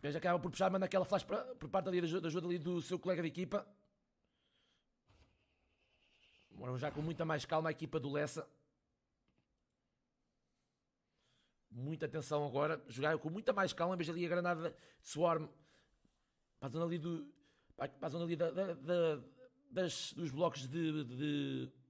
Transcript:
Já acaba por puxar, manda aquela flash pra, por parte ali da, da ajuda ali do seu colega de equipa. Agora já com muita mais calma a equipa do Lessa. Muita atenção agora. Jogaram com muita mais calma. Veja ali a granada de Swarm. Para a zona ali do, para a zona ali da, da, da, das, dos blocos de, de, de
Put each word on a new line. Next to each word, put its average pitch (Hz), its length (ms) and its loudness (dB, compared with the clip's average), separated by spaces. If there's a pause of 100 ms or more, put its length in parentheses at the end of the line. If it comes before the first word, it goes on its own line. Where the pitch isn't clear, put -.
Já 147 160 -2
acaba 175 180 4
por 170 140 0
puxar, 190 180 4
manda 190 160 4
aquela 185 200 4
flash 190 180 2
pra, 254 320 -4
por - 120 -10
parte 185 200 0
ali 180 120 4
da, 170 200 2
da 165 80 -2
ajuda 165 180 0
ali 175 140 0
do 175 200 0
seu 175 200 -2
colega 180 240 0
de 160 40 0
equipa. 185 400 -2 (2750)
Agora 127 240 -4
já 139 140 -2
com 147 100 -4
muita 160 240 -2
mais 151 180 2
calma 160 260 2
a - 20 0
equipa 156 280 -2
do 139 120 -4
Lessa. 147 360 -2 (3250)
Muita 143 340 -4
atenção 147 400 0
agora. 147 420 0
Jogaram 147 300 0
com 156 140 -4
muita 220 200 0
mais 196 220 2
calma. 180 240 0
Veja 170 140 -2
ali 170 140 0
a 165 40 -2
granada 175 420 2
de - 60 -18 (240)
Swarm. 160 460 2 (1120)
Para 135 80 -6
a 123 40 -6
zona 165 140 0
ali 170 140 -2
do, 160 280 -4 (480)
para 135 240 -4
a 160 100 -2
zona 170 160 -4
ali 170 100 0
da, 165 160 2
da, 185 240 -2
da, 156 480 2 (480)
das, - 420 -2
dos 170 160 -4
blocos 147 380 0
de, 156 360 0
de, 123 120 -8
de 139 560 -2 (180)